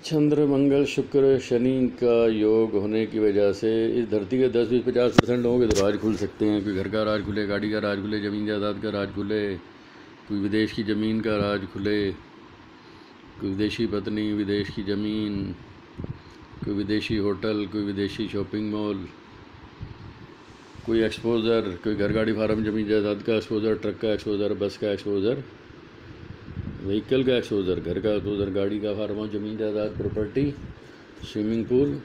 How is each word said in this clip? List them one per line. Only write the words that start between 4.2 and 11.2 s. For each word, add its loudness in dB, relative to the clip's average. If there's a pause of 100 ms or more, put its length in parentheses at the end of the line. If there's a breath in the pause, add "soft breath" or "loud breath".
के 4
दस, 2
बीस, 2
पचास 2
परसेंट 4
लोगों 4
के 4
तो 4
राज 0
खुल 0
सकते -2
हैं। 2
कोई -2
घर -2
का -2
राज 0
खुले, -2
गाड़ी -2
का -2
राज -2
खुले, -4
ज़मीन -4
जायदाद -2
का -2
राज -4
खुले, -2 (760 loud breath)
कोई -2
विदेश 0
की -4
ज़मीन 0